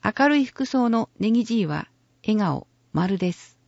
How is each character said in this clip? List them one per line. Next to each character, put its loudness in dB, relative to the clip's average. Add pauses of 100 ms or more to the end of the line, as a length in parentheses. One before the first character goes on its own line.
明 2
る 4
い 2
服 -6
装 0
の -2 (100)
ネ 0
ギ 2
じ -2
い 0
は、 -6 (340)
笑 0
顔、 -2 (260)
丸 0
で 0
す。 -14 (100)